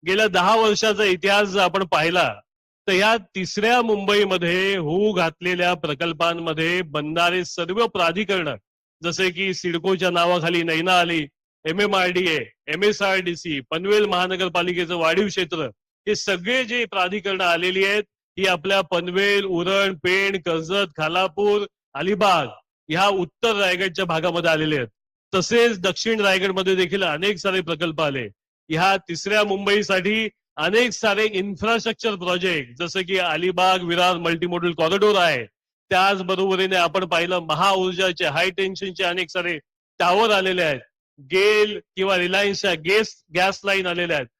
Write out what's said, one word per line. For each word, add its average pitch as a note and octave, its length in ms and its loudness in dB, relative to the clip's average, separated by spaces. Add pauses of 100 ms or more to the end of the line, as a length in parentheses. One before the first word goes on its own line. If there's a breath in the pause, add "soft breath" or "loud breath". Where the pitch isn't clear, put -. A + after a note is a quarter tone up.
गेल्या G3+ 240 2
दहा F#3 280 4
वर्षाचा G#3+ 480 2
इतिहास G3 440 2
जर F#3+ 120 -2
आपण F#3 260 2
पाहिला, E3 480 0 (540)
तर G3 60 2
या G#3 220 4 (200)
तिसऱ्या G#3 460 2
मुंबईमध्ये G3 960 2
होऊ F#3 360 0
घातलेल्या F3 600 0
प्रकल्पांमध्ये E3+ 1080 -2
बनणारे E3 640 -2
सर्व F#3 420 -2
प्राधिकरण, F3 680 -2 (460)
जसे F3 280 -2
की F#3 240 -4
सिडकोच्या F3+ 560 -2
नावाखाली E3+ 540 0
नैना E3+ 360 2
आली, E3+ 260 0 (400)
एमएमआरडीए, F3+ 760 0 (280)
एमएसआरडीसी, F3+ 920 -2 (120)
पनवेल G3+ 340 0
महानगरपालिकेचं F3+ 920 -2
वाढीव E3+ 320 2
क्षेत्र, E3+ 420 -4 (380)
हे G#3 80 0
सगळे G3+ 500 -2
जे A#3 200 -2
प्राधिकरणं F#3+ 580 -2
आलेली F3+ 420 2
आहेत, G#3 180 0 (340)
ही F#3+ 100 0
आपल्या G3 340 0
पनवेल, F#3+ 640 0
उरण, F#3+ 500 0
पेण, F#3+ 460 0
कर्जत, E3 560 -2
खालापूर, F#3+ 680 0 (280)
अलिबाग F3 540 2 (420)
ह्या F3+ 180 2
उत्तर G3+ 480 0
रायगडच्या F#3 500 0
भागामध्ये E3 440 0
आलेले D#3 260 2
आहेत. B2 120 -2 (460)
तसेच A3+ 460 2
दक्षिण G#3 420 -2
रायगडमध्ये F#3+ 540 2
देखील F#3 280 0
अनेक F3 340 -2
सारे F#3 240 -2
प्रकल्प E3 400 -4
आले. C3+ 260 -2 (420)
ह्या F3+ 280 2
तिसऱ्या G3 460 -2
मुंबईसाठी G3+ 840 0 (280)
अनेक G#3 340 2
सारे G#3+ 420 0
इन्फ्रास्ट्रक्चर G#3 840 -2
प्रोजेक्ट, F3 640 -4
जसं F3 220 -4
की F#3 160 -2
अलिबाग F3+ 680 0
विरार F3 340 2
मल्टीमोडल E3+ 540 -2
कॉरिडॉर F#3+ 440 2
आहे, D3+ 300 0 (460)
त्याचबरोबरीने F#3+ 840 0
आपण F3 300 0
पाहिलं, F3 340 0
महाऊर्जाचे, F#3 840 0
हाय D#3+ 240 0
टेन्शनचे F#3+ 540 -6
अनेक F3 260 -2
सारे F3 280 -4 (420)
टॉवर G3 320 4
आलेले F#3 320 2
आहेत, C#3+ 160 0 (400)
गेल G#3 600 2 (160)
किंवा F#3+ 220 0
रिलायन्सच्या F#3+ 560 0
गॅस, F#3+ 420 0 (200)
गॅस F#3+ 280 0
लाईन G3 240 0
आलेल्या F3 300 -2
आहेत. B2+ 100 -4 (120)